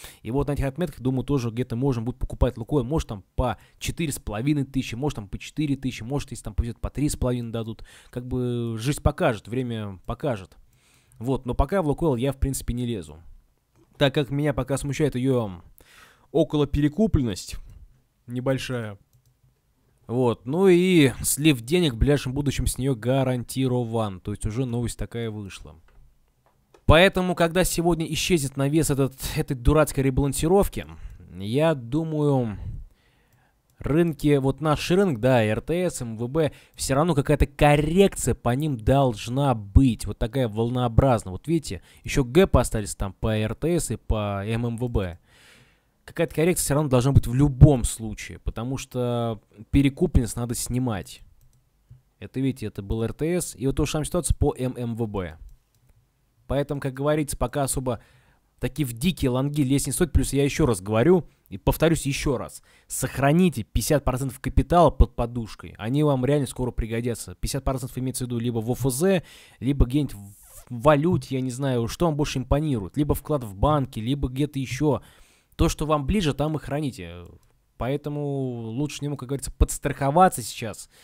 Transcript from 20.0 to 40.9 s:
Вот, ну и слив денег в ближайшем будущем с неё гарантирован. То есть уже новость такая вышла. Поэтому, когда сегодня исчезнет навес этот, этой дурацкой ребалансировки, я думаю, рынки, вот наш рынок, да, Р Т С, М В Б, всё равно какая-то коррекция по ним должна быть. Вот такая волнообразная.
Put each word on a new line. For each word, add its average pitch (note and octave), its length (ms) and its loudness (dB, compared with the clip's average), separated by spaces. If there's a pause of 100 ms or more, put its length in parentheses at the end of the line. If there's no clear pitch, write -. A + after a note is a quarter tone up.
Вот, A#2+ 360 0
ну E3+ 220 2
и F3 460 6 (100)
слив C#3+ 380 2
денег C#3+ 340 0
в A2 40 -10
ближайшем B2+ 360 2
будущем C3+ 320 -2
с - 120 -4
неё C3 180 0
гарантирован. B2 1200 0
То G#2 140 -8
есть - 120 -10
уже A2+ 220 -2
новость A#2+ 320 -4
такая A#2 320 -6
вышла. F#2+ 460 -14 (1080)
Поэтому, F3+ 520 6
когда E3+ 260 2
сегодня E3 500 0
исчезнет - 440 0
навес C#3+ 340 2
этот, C3+ 240 0 (220)
этой D3 200 -4
дурацкой C#3+ 460 4
ребалансировки, C3+ 840 2 (540)
я C#3 360 2
думаю, C#3 840 0 (1200)
рынки, D3 580 2
вот C3+ 240 2
наш D3+ 300 0
рынок, F3+ 280 4
да, B2 240 4
Р G#2+ 200 0
Т E3+ 280 -2
С, - 120 -8
М A2+ 160 -8
В A#2+ 100 -4
Б, D3 240 0 (220)
всё - 200 -2
равно D#3+ 200 4
какая-то D3 320 4
коррекция D3+ 880 4
по - 160 -2
ним C#3 260 0
должна B2+ 760 2
быть. A2 520 2
Вот - 120 -8
такая A#2+ 280 -2
волнообразная. A#2 840 2